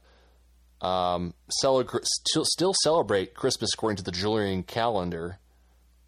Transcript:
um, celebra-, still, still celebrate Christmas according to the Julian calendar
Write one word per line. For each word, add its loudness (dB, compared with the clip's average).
um, 0
celebra-, 2
still, 0
still 0
celebrate 2
Christmas 0
according -2
to -6
the -6
Julian 0
calendar -2